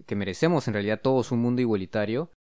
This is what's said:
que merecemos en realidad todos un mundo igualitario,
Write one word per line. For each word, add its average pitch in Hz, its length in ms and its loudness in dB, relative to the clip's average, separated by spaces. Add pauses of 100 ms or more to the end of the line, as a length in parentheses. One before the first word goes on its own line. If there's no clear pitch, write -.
que 107 100 -6
merecemos 101 520 0
en 113 60 0
realidad 104 280 -2
todos 131 300 2
un 120 80 0
mundo 123 220 0
igualitario, 110 680 -2 (140)